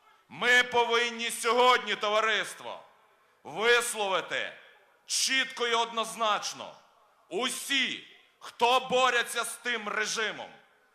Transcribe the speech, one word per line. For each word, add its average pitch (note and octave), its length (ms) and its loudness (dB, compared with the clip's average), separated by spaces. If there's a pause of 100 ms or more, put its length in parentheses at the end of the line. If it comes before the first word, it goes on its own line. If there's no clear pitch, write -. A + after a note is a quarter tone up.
(280)
Ми B3 340 4
повинні A#3 680 0
сьогодні, A#3+ 640 4
товариство, G#3 880 0 (600)
висловити F#3+ 1080 0 (540)
чітко B3 600 -2
і A#3 80 0
однозначно: G#3+ 1000 -2 (540)
усі, A3 800 -4 (320)
хто B3 420 2
борються A#3+ 640 0
з - 120 -10
тим A3+ 320 -4
режимом G3 600 -4 (440)